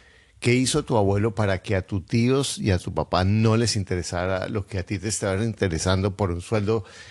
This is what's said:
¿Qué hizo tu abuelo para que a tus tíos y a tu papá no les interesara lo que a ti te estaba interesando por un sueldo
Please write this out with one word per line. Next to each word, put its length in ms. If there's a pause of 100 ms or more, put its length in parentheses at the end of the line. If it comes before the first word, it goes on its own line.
(400)
¿Qué 140
hizo 300
tu 120
abuelo 400
para 260
que 140
a 100
tus 180
tíos 540
y 140
a 60
tu 140
papá 320
no 320
les 200
interesara 720
lo 180
que 120
a 40
ti 160
te 100
estaba 360
interesando 720
por 160
un 80
sueldo 440 (260)